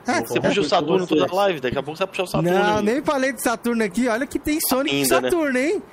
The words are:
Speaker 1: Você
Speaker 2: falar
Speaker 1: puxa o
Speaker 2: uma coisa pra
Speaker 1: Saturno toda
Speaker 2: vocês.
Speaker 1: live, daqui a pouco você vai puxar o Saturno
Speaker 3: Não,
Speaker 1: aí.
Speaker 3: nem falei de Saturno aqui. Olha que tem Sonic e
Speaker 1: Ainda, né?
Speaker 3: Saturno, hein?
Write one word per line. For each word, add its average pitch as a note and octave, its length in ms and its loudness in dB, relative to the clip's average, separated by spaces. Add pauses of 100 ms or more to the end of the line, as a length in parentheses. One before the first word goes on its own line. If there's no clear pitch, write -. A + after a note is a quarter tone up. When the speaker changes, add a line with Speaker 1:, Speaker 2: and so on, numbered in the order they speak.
Speaker 1:
Você - 0 -
Speaker 2:
falar D4+ 200 -2
Speaker 1:
puxa - 80 -6
o - 20 0
Speaker 2:
uma - 60 -2
coisa G#3 180 0
pra D#3+ 100 0
Speaker 1:
Saturno F3+ 380 2
toda D#3+ 140 2
Speaker 2:
vocês. F3+ 100 0
Speaker 1:
live, F#3 300 2
daqui B2 160 -2
a C3+ 60 -2
pouco D3+ 140 -10
você F#3+ 60 -2
vai F#3 80 0
puxar F#3+ 120 -4
o F3+ 40 -6
Saturno F3+ 320 0
Speaker 3:
Não, G#3+ 180 2
Speaker 1:
aí. G#3 60 -2
Speaker 3:
nem A#3 180 0
falei C#4 320 0
de - 80 -12
Saturno A#3 420 0
aqui. A3+ 260 0
Olha A#3 180 -2
que - 120 -6
tem D4+ 200 -2
Sonic C#4 360 0
e C#4+ 80 2
Speaker 1:
Ainda, B3+ 180 4
né? B3+ 100 0
Speaker 3:
Saturno, D4+ 260 2
hein? D4+ 360 0